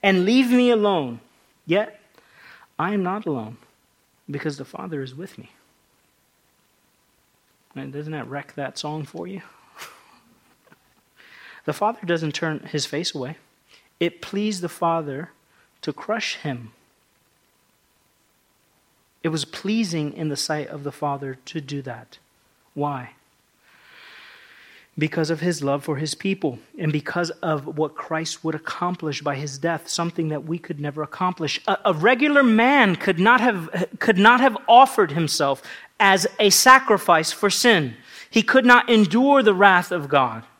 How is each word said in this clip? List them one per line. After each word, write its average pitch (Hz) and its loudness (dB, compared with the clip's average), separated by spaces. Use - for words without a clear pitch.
"And 185 2
leave 247 2
me 247 4
alone. 185 0
Yet 202 -2
I 185 -4
am 196 -2
not 190 -6
alone, 117 -8
because 143 -8
the 151 -14
Father 160 -12
is 131 -14
with 175 -18
me." 110 -20
And 135 -14
doesn't 151 -12
that 131 -10
wreck 139 -14
that 135 -10
song 151 -8
for 175 -12
you? 185 -14
<laughs> - -18
The 151 -4
Father 214 -4
doesn't 160 -4
turn 156 -6
his - -8
face - -8
away. 135 -10
It 170 -4
pleased 208 -6
the 175 -6
Father 160 -4
to 147 -6
crush - -8
him. 120 -10
It 165 -2
was 151 -4
pleasing 180 -4
in 156 -6
the 143 -4
sight 151 -6
of 143 -14
the 139 -8
Father 139 -8
to 165 -8
do 139 -10
that. - -16
Why? 139 -6
Because 156 -2
of 160 -4
his 165 -2
love 139 -2
for 151 -4
his 147 -6
people 175 -4
and 156 -2
because 165 -4
of 156 -6
what 151 -4
Christ - -8
would 160 -4
accomplish 160 -6
by 147 -4
his 139 -10
death, 165 -6
something 170 -4
that 151 -6
we 165 -6
could 165 -12
never 147 -8
accomplish. 170 -6
A, 196 0
a 190 2
regular 254 4
man 233 4
could 175 -2
not 226 4
have, 190 -2
could 190 2
not 233 8
have 247 4
offered 233 6
himself 147 -2
as 196 4
a 208 4
sacrifice 208 6
for - -2
sin. 175 2
He 220 2
could 254 4
not 247 6
endure 240 4
the 208 4
wrath 185 4
of 156 -4
God. 127 0